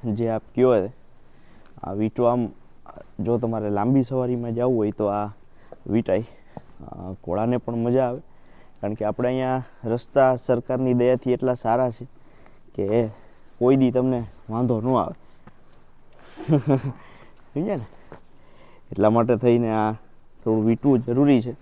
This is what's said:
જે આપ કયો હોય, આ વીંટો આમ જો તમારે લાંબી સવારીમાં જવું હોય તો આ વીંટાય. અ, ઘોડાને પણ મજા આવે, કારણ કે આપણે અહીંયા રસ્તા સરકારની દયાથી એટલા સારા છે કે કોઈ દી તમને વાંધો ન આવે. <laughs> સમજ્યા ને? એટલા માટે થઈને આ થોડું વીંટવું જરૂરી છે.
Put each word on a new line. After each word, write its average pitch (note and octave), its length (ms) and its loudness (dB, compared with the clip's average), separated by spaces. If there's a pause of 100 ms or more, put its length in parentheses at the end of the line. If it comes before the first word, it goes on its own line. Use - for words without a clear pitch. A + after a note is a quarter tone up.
જે A2+ 260 -2
આપ A2 120 -4 (120)
કયો B2+ 140 4
હોય, A2 220 4 (920)
આ F#2 100 -10
વીંટો A2 320 -2
આમ A#2+ 240 2 (720)
જો A#2 180 0
તમારે A2 320 -4
લાંબી A#2 320 2
સવારીમાં B2 500 -4
જવું A#2+ 240 0
હોય G#2+ 140 0
તો G#2 160 -4
આ G#2 240 -2 (560)
વીંટાય. G#2+ 380 0 (600)
અ, F2+ 280 -12
ઘોડાને G#2 440 -2
પણ A#2+ 200 -6
મજા A#2+ 300 0
આવે, B2 140 -6 (600)
કારણ G#2 140 -4
કે A2 100 -6
આપણે A2+ 240 -2
અહીંયા C3 340 -2 (220)
રસ્તા B2+ 520 2
સરકારની B2+ 580 -2
દયાથી B2 380 2
એટલા B2+ 220 0
સારા B2 360 0
છે A#2+ 140 -16 (680)
કે A2 340 0 (500)
કોઈ C3 180 4
દી C3 140 4
તમને B2+ 340 0 (260)
વાંધો A#2 300 -2
ન B2+ 160 0
આવે. G2 180 0 (1400)
<laughs> - 0 - (960)
સમજ્યા F#3 220 -4
ને? A2+ 100 -8 (1040)
એટલા G#2 200 4
માટે A#2 260 4
થઈને A#2 380 2
આ G#2+ 180 0 (520)
થોડું A2 220 0
વીંટવું B2 320 2
જરૂરી B2 440 2
છે. A#2+ 200 -8